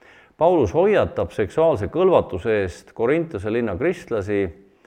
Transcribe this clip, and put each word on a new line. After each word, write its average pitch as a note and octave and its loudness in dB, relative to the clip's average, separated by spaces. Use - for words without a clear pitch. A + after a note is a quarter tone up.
Paulus D#3 2
hoiatab C#3+ 0
seksuaalse A2 0
kõlvatuse A2+ 2
eest - -8
Korintuse A#2+ -2
linna A2+ -2
kristlasi G#2 -2